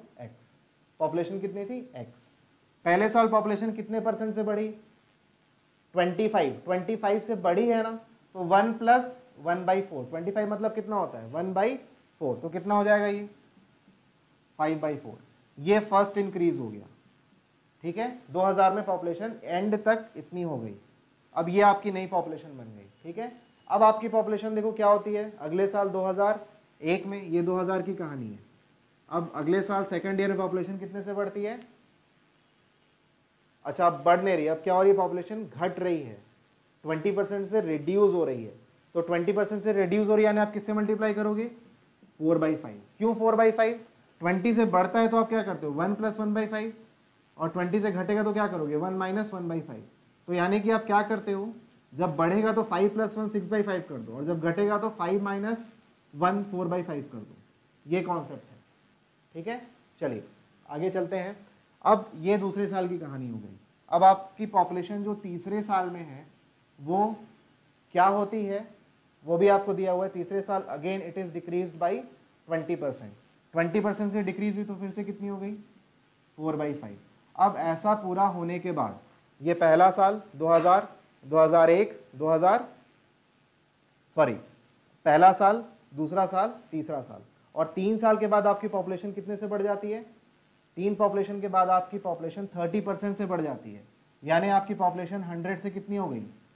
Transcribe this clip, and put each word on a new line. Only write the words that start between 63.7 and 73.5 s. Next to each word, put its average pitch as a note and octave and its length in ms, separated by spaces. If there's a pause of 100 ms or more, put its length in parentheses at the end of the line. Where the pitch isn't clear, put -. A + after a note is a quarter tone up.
अब E3+ 120
आपकी F#3+ 440
population F#3 560
जो G#3 120
तीसरे G3 480
साल F#3+ 260
में F3 120
है C#3 240 (540)
वो F#3+ 360 (800)
क्या F3+ 100
होती G3+ 400
है, G3+ 220 (580)
वो E3+ 120
भी F#3+ 100
आपको G3 260
दिया F#3+ 180
हुआ F3+ 140
है। F#3+ 60
तीसरे F#3+ 300
साल G3 300
again F3 320
it E3 140
is F#3+ 160
decreased F3 460
by F3 120 (560)
twenty E3 300
percent। B2+ 440 (320)